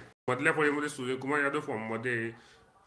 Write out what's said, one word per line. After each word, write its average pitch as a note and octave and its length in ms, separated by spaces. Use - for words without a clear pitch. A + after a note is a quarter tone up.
मधल्या C#3 240
फळीमध्ये D3 360
सूर्यकुमार C3 520
यादव C#3+ 200
फॉर्ममध्ये A#2 580
आहे, A2+ 120